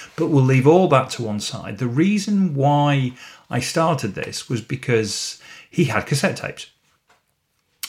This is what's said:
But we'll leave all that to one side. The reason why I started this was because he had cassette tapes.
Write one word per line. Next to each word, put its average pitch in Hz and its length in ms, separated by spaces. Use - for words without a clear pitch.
But 160 120
we'll 139 180
leave 131 220
all 180 200
that 135 240
to 123 120
one 104 180
side. 92 360
The 127 100
reason 190 640
why 139 580
I 120 100
started 147 560
this - 320
was 113 140
because - 800
he - 160
had 113 200
cassette - 320
tapes. - 300